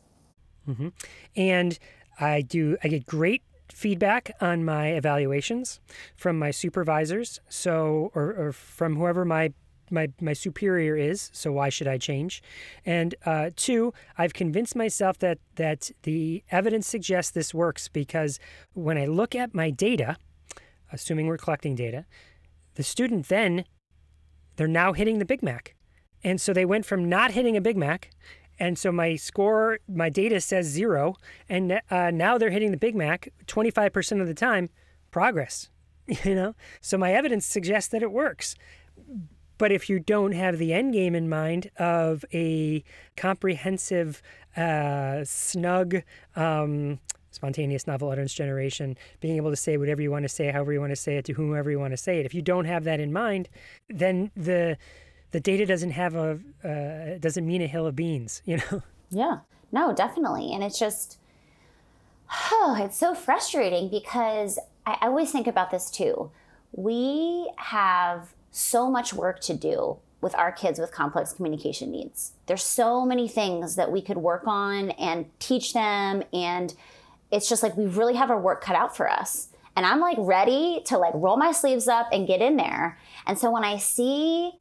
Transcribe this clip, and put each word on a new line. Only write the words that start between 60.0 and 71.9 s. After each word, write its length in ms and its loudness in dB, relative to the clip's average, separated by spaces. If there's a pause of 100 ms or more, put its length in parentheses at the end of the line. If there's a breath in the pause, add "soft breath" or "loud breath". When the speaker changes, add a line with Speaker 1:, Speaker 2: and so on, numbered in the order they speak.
Speaker 2:
And 100 -4
it's 160 -4
just, 400 -2 (1120 soft breath)
<sighs> 220 -4
oh, 280 4
it's 200 -2
so 160 2
frustrating 720 0
because 720 -2 (260)
I, 160 -2
I 60 2
always 240 2
think 160 0
about 240 2
this 200 -4
too. 400 0 (420 soft breath)
We 840 -2
have 800 0 (160)
so 400 2
much 240 -2
work 260 -2
to 140 -4
do 420 -2 (240)
with 140 -4
our 180 2
kids 260 -2
with 140 -6
complex 400 -2
communication 580 -4